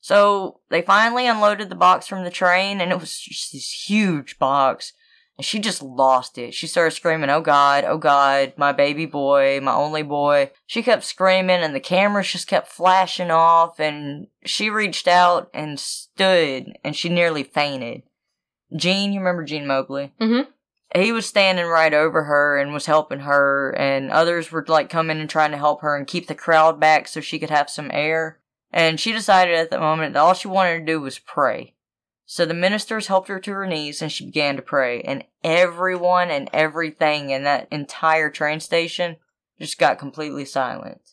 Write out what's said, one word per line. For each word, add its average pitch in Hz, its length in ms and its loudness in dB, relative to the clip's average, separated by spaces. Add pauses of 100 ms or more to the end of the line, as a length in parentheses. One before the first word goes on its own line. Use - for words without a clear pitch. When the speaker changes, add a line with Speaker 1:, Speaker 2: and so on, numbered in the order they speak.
Speaker 1:
So, 202 640 2
they 170 120 0
finally 233 460 2
unloaded 208 420 2
the 185 60 -10
box 180 320 4
from 190 160 -6
the 175 80 -6
train, 185 500 2
and 180 100 0
it 180 80 -2
was 160 200 -10
just - 320 -12
this - 360 -12
huge 190 520 -2
box. 135 540 0 (440)
And 151 80 -10
she 214 140 -4
just 202 240 -4
lost 131 560 2
it. 120 160 -12
She - 100 -8
started 160 260 0
screaming, 160 380 -2
"Oh 147 100 2
God, 143 460 4
oh 156 140 -2
God, 139 580 2
my 143 140 2
baby 147 340 0
boy, 139 560 2
my 135 120 0
only 151 280 -2
boy." 143 500 0 (140)
She - 160 -6
kept 160 220 2
screaming, 185 580 2
and 156 140 -4
the 135 40 -4
cameras 196 520 0
just - 160 -8
kept - 200 0
flashing 185 600 0
off, 165 500 4
and 147 480 -6 (160)
she 214 280 -4
reached 208 360 -2
out 175 460 4
and 151 260 -8
stood, 165 960 0 (100)
and 151 120 -6
she - 120 -6
nearly 170 360 0
fainted. 139 580 -4 (760)
Gene, 196 380 0
you 202 60 -4
remember 180 240 -2
Gene 147 240 -8
Mobley? 139 520 -4
Speaker 2:
Mm-hmm. 233 300 0 (500)
Speaker 1:
He 214 120 2
was 226 160 -4
standing 190 380 2
right 160 280 4
over 156 300 2
her 147 340 2
and 143 160 -2
was 147 140 -8
helping 151 320 0
her, 139 580 2
and 135 340 -2
others 165 400 0
were, 160 160 -6
like, 156 220 2
coming 160 320 -2
and 151 80 -10
trying 151 220 0
to 147 60 -8
help 147 240 0
her 151 140 -2
and 139 120 -8
keep 175 200 -6
the 151 80 -8
crowd 160 440 2
back 156 280 4
so - 140 -10
she 156 180 -8
could - 120 -8
have 147 180 0
some 147 240 -10
air. 160 460 -4 (340)
And 165 260 2
she 226 120 -4
decided 190 440 4
at 165 140 0
the - 100 -4
moment 156 340 -2
that 139 80 0
all 170 120 6
she 185 140 -4
wanted 185 320 0
to 160 60 -10
do 156 160 -2
was 131 180 -10
pray. - 560 -4 (500)
So - 200 -2
the 160 80 -4
ministers 208 540 -2
helped 190 200 0
her 196 140 -8
to 202 100 -10
her 196 160 -6
knees, 151 340 -6
and 156 80 -6
she 147 160 -10
began 143 300 -2
to 135 60 -10
pray. 127 400 -2
And - 240 -8 (180)
everyone 180 880 0
and 143 220 -4
everything 151 800 -2
in 135 120 -4
that 143 260 -2
entire 156 600 0
train 151 320 -4
station 165 560 -4 (420)
just 156 180 -10
got 147 220 2
completely 143 460 -10
silent. - 560 -8 (120)